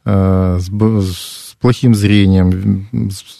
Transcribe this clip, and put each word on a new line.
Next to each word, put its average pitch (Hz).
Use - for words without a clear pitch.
а, 95
с 92
б-, 107
с -
плохим 123
зрением, 98
м, 113
с 98